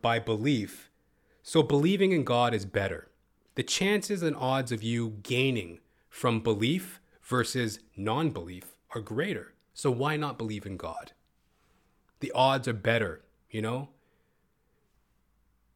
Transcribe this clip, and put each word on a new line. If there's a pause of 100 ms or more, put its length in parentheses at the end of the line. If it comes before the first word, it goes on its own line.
by
belief. (580)
So
believing
in
God
is
better. (420)
The
chances
and
odds
of
you
gaining (300)
from
belief (220)
versus (140)
non-belief (200)
are
greater. (180)
So
why
not
believe
in
God? (1080)
The
odds
are
better, (260)
you
know? (1900)